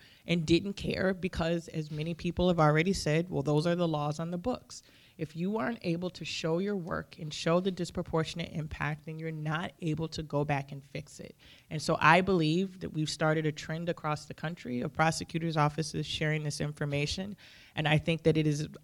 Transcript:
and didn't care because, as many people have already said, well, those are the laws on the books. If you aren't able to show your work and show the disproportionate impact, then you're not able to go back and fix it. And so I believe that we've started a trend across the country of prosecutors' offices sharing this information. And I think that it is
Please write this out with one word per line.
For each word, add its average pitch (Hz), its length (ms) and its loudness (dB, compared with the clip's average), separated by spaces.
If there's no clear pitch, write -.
and 170 180 0
didn't 185 300 2
care 190 400 0
because, 170 540 -2
as 156 220 -6
many 156 220 -4
people 175 360 0
have 170 120 4
already 156 320 6
said, 170 380 2
well, 147 120 0
those 151 240 4
are 175 80 2
the 175 140 2
laws 147 320 -2
on 165 100 -4
the 180 60 -4
books. - 460 -6
If 160 180 -8
you 185 220 -2
aren't 233 240 -2
able 175 300 -2
to - 140 -12
show 165 340 0
your 202 180 0
work 160 420 -6
and 151 140 -8
show 170 280 2
the 190 100 0
disproportionate 170 840 -2
impact, 151 540 -4
then 156 120 -10
you're 160 120 -6
not 156 500 -4
able 160 280 -2
to 160 140 -8
go 147 220 0
back 139 260 -2
and 139 120 -12
fix - 260 -10
it. - 160 -14
And 156 100 -4
so 165 180 0
I 165 220 8
believe 185 600 2
that 170 120 -8
we've 156 160 -2
started 156 380 0
a 151 60 0
trend 165 360 -6
across 151 380 -4
the - 80 -14
country 160 480 -6
of 156 100 -4
prosecutors' 160 640 0
offices 151 480 2
sharing 156 380 -2
this 147 180 -4
information. 147 760 -4
And 151 140 0
I 156 80 6
think 156 280 0
that 156 120 6
it 156 100 4
is 151 220 0